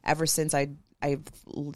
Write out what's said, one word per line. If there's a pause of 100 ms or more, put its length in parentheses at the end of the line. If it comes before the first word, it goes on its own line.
ever
since
I, (320)
I've (320)
l-,